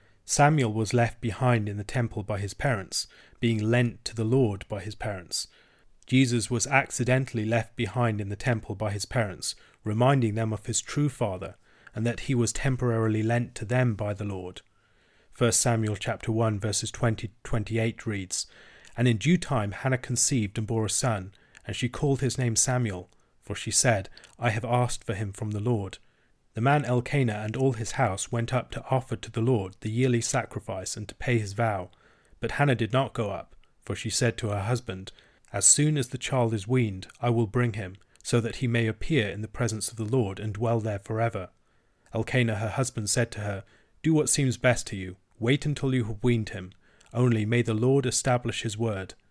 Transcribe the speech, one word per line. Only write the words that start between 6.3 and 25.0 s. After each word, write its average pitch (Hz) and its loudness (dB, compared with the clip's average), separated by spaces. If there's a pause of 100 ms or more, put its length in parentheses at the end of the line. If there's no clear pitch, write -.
was 117 0
accidentally 131 0
left 113 -2
behind 113 0
in 101 -6
the 101 -6
temple 110 -2
by 104 -4
his 101 -6
parents, 104 -4 (300)
reminding 117 4
them 110 0
of - -6
his - -2
true 147 0
father, 95 -4 (400)
and 113 -2
that 117 -2
he 143 -2
was 117 2
temporarily 113 0
lent 117 0
to - -10
them 123 2
by 104 -4
the 101 -6
Lord. 92 -10 (720)
First - 2
Samuel 113 2
chapter - -6
one, 110 2
verses 107 -2
twenty 110 -2
to - -14
twenty-eight 113 -2
reads, 98 -4 (520)
"And 123 4
in 117 4
due 165 4
time 107 0
Hannah 131 0
conceived 120 0
and 107 -2
bore 113 0
a 104 -2
son, 101 -2 (340)
and 101 -6
she - -2
called 139 0
his 127 -2
name 123 0
Samuel, 110 0 (320)
for - -8
she - -8
said, 107 2 (280)
'I 117 2
have 104 -2
asked 123 0